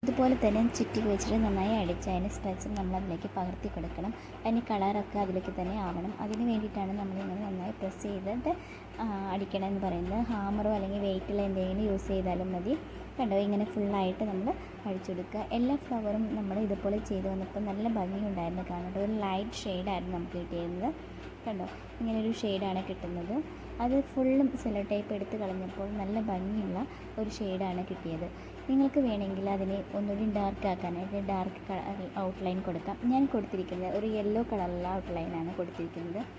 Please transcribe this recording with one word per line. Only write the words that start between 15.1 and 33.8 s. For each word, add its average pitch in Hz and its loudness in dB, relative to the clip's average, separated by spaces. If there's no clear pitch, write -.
എല്ലാ 247 4
ഫ്ലവറും 220 0
നമ്മൾ 196 0
ഇതുപോലെ 202 2
ചെയ്ത് 190 0
വന്നപ്പോൾ 190 -2
നല്ല 208 0
ഭംഗിയുണ്ടായിരുന്നു 185 -2
കാണാൻ. 180 -4
ഒരു 214 2
ലൈറ്റ് 196 0
ഷെയ്ഡായിരുന്നു 185 -2
നമുക്ക് 175 -4
കിട്ടിയിരുന്നത്. 170 -2
കണ്ടോ, 196 -4
ഇങ്ങനൊരു 220 2
ഷെയ്ഡാണ് 190 2
കിട്ടുന്നത്. 175 -4
അത് 247 4
ഫുള്ളും 262 6
സെല്ലോ 202 0
ടേപ്പ് 208 0
എടുത്ത് 196 -4
കളഞ്ഞപ്പോൾ 190 -4
നല്ല 202 0
ഭംഗിയുള്ള 190 0
ഒരു 214 0
ഷെയ്ഡാണ് 185 0
കിട്ടിയത്. 165 -4
നിങ്ങൾക്ക് 277 6
വേണമെങ്കിൽ 196 0
അതിനെ 190 0
ഒന്നുകൂടി 202 0
ഡാർക്ക് 196 2
ആക്കാനായിട്ട് 185 -2
ഡാർക്ക് 185 -2
കളർ 196 -4
ഔട്ട്ലൈൻ 185 0
കൊടുക്കാം. 170 -4
ഞാൻ 269 6
കൊടുത്തിരിക്കുന്നത് 185 -2